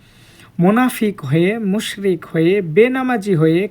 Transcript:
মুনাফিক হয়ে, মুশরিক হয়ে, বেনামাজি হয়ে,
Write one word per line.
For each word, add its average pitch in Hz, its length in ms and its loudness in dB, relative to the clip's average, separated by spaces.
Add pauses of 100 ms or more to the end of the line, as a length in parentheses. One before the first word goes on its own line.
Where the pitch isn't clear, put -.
(580)
মুনাফিক 214 600 0
হয়ে, 170 380 0
মুশরিক 196 680 -4
হয়ে, 175 380 0
বেনামাজি 226 720 0
হয়ে, 165 360 2